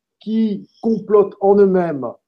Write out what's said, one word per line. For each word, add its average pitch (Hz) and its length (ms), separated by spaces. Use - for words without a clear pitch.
qui 214 500
complotent 208 580
en 196 160
eux-mêmes 175 560